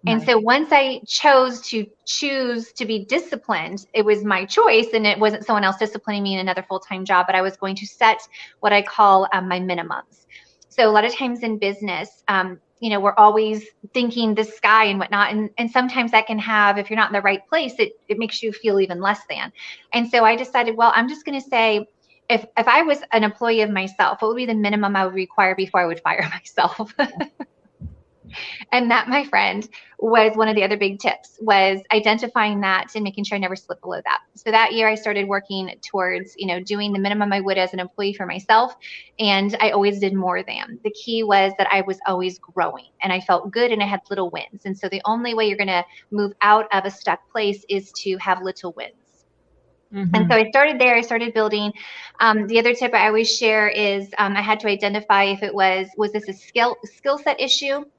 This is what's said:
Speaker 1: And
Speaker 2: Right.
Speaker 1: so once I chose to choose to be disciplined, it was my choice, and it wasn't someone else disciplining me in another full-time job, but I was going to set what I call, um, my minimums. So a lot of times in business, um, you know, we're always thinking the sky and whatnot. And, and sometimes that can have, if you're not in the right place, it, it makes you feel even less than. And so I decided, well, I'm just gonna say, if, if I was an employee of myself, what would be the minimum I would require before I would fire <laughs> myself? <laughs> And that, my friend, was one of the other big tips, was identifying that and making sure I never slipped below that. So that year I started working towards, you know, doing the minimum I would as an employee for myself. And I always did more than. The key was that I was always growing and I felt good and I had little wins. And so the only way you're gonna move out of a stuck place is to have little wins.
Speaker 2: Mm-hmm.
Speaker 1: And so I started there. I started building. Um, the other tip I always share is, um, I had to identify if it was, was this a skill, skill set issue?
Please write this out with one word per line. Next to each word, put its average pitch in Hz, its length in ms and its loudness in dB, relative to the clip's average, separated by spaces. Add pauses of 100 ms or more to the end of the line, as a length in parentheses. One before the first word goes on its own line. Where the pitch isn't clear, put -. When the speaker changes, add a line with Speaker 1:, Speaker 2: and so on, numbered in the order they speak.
Speaker 1:
And 226 140 2
Speaker 2:
Right. - 80 -4
Speaker 1:
so 240 100 6
once 247 320 2
I 269 360 2
chose 254 600 4
to 220 160 -4 (200)
choose 254 720 -4
to 247 120 -8
be 208 200 -4
disciplined, 196 880 -6
it 220 120 2
was 208 200 2
my 190 200 0
choice, 226 500 4
and 220 100 2
it 208 140 2
wasn't 214 260 0
someone 208 200 0
else 190 140 0
disciplining 208 440 -4
me 196 120 -2
in 190 60 -4
another 185 220 -4
full-time 190 420 -8
job, 185 220 2
but 190 80 0
I 185 80 2
was 190 140 -4
going 190 200 -6
to 202 100 -14
set 220 340 2 (400)
what 208 120 2
I 202 100 4
call, 196 500 4
um, 185 160 -2
my 180 100 -2
minimums. 170 680 -8 (420)
So - 200 4
a 214 40 4
lot 214 120 4
of 240 100 -2
times 240 260 -6
in 220 180 -4
business, 202 680 -6
um, 185 320 -2 (180)
you 226 120 -4
know, 202 100 0
we're 196 160 2
always 214 480 6 (300)
thinking 233 400 0
the 220 100 0
sky 220 400 4
and 202 160 0
whatnot. 202 320 0
And, 214 260 -4
and 233 100 -2
sometimes 247 440 0
that 220 140 4
can 220 120 -4
have, 208 400 2
if 202 120 -6
you're 220 80 -2
not 220 100 2
in 202 60 -8
the 202 80 0
right 196 260 0
place, 302 300 -2
it, 214 280 -2
it 214 120 -4
makes 220 240 -6
you 226 100 -4
feel 202 260 0
even 185 220 -2
less 196 280 -2
than. 147 220 -8 (420)
And 233 160 -2
so 233 160 4
I 226 120 6
decided, 240 400 -2
well, 233 180 4
I'm 233 140 2
just 302 160 -10
gonna 277 160 -6
say, 226 480 0 (400)
if, 220 160 0 (120)
if 233 120 2
I 294 140 6
was 294 180 0 (120)
an 220 120 2
employee 226 380 0
of 214 80 -2
myself, 190 500 -2
what 220 80 0
would 226 80 -2
be 247 100 -6
the 226 80 -2
minimum 208 400 0
I 190 120 0
would 185 80 -6
require 190 400 0
before 190 260 -2
I 180 60 2
would 165 140 -6
fire 156 300 -2
<laughs> - 20 -
myself? - 680 -4
<laughs> 285 60 2 (1700)
And 247 180 2
that, 233 180 2
my 277 160 0
friend, 202 440 0 (300)
was 220 380 4
one 220 120 2
of 220 80 0
the 208 60 2
other 202 140 0
big 196 220 -2
tips, - 420 -6
was 196 400 4 (120)
identifying 214 680 0
that 190 340 0
and 220 80 -6
making 202 220 -6
sure 196 120 -6
I - 20 -4
never 190 180 -4
slipped - 260 -14
below - 220 -8
that. - 160 -2 (140)
So - 160 -8
that 220 220 4
year 220 160 2
I 220 60 0
started 208 320 -4
working 196 560 -6
towards, 185 540 -6
you 196 100 -10
know, 180 140 -4
doing 208 320 -6
the 196 60 -2
minimum 202 340 -2
I 202 80 0
would 196 180 -2
as 185 140 -2
an 190 80 -8
employee 196 320 -6
for 202 140 -8
myself. 220 480 0 (440)
And 202 420 0
I 214 100 4
always 202 300 0
did 196 140 -2
more 185 280 -2
than. - 420 -12
The 214 60 -4
key 226 320 -6
was 196 360 2
that 196 140 2
I 196 100 2
was 190 240 -6
always 185 320 -4
growing - 500 -6 (140)
and 190 100 -2
I 185 80 -2
felt 190 300 0
good 233 220 0
and 214 100 0
I 202 40 0
had 196 140 -4 (100)
little 190 200 -4
wins. 165 360 -14
And 196 100 -8
so 196 120 -8
the 196 160 -8
only 233 300 -4
way 220 140 0
you're 196 80 -2
gonna 185 280 -2 (260)
move 202 220 -2 (100)
out 214 300 4
of 196 120 2
a 196 60 -4
stuck - 400 -6
place 202 380 -4
is 196 240 -4
to 190 260 -6
have 185 240 -2
little 185 340 -10
wins. - 160 -14 (1000)
Speaker 2:
Mm-hmm. 196 220 -2
Speaker 1:
And 175 160 4
so 240 60 6
I 220 140 4
started 277 300 2
there. 247 160 4
I 233 40 2
started 233 320 -4
building. 208 400 -2 (480)
Um, 214 280 2
the 226 100 2
other 240 160 2
tip 240 180 -4
I 214 140 4
always 220 280 2
share 220 340 2
is, 196 500 -2
um, 202 180 0
I 202 60 -2
had 214 180 0
to 220 80 -4
identify 202 560 2
if 196 180 -2
it 202 120 -6
was, 190 420 2
was 208 160 -2
this 208 160 -6
a 190 60 -8
skill, 233 500 -2
skill 277 340 -4
set 294 220 -2
issue? 277 440 -2 (140)